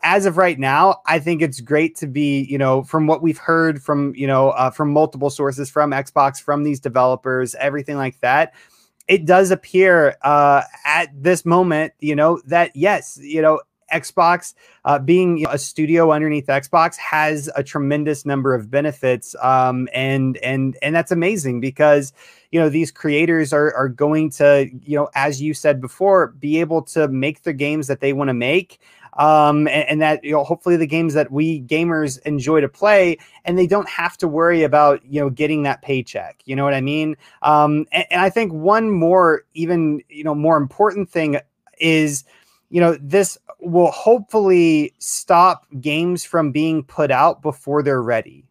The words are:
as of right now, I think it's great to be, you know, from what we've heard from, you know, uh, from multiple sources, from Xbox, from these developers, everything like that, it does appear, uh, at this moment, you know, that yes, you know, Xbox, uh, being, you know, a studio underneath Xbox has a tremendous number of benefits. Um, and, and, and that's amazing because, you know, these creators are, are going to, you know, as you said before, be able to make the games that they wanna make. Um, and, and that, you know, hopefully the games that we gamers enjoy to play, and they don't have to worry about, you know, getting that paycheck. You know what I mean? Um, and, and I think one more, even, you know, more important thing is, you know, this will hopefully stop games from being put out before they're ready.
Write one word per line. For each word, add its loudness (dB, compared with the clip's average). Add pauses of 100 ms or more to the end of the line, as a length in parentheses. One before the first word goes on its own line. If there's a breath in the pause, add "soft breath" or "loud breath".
as 2
of -2
right 2
now, 2
I 0
think -2
it's -4
great 0
to -10
be, -2
you -6
know, 0
from -2
what 0
we've 0
heard -2
from, -4
you -6
know, 2
uh, 0
from -2
multiple 0
sources, -6
from 0
Xbox, -2
from -2
these -4
developers, -2
everything -6
like -8
that, 0 (540 soft breath)
it 2
does 6
appear, 2
uh, 4 (240)
at 0
this 0
moment, 0
you -4
know, 2
that 0
yes, -2
you -4
know, 4 (320)
Xbox, -2 (300 soft breath)
uh, 2
being, 2
you -2
know, -6
a -4
studio 0
underneath -2
Xbox 0
has -2
a -2
tremendous -4
number -2
of -6
benefits. -2
Um, 0
and, -2
and, -4
and -2
that's -2
amazing -2
because, 2 (400 soft breath)
you 0
know, 2
these -2
creators 0
are, 0
are -2
going -2
to, 4 (100)
you -6
know, -2
as -2
you -4
said 0
before, 0 (100)
be -2
able -2
to -2
make -4
the -6
games -4
that -4
they 0
wanna -2
make. -2 (360 soft breath)
Um, 4
and, -2
and -2
that, 0
you -8
know, 0
hopefully -2
the -2
games -2
that 0
we -2
gamers -2
enjoy 0
to 0
play, 2 (260 soft breath)
and -2
they 2
don't -2
have -6
to -4
worry 2
about, 4
you -6
know, -2
getting -2
that -4
paycheck. -8
You -10
know -2
what 0
I -2
mean? -4 (260 soft breath)
Um, 2
and, -2
and 0
I 2
think -2
one 0
more, 2
even, -2
you -16
know, -4
more 2
important -2
thing -2 (400)
is, 0 (500 soft breath)
you 0
know, 2
this -2 (220)
will 2
hopefully 2
stop 0 (140)
games -4
from -2
being -2
put -2
out 2
before -4
they're -2
ready. -6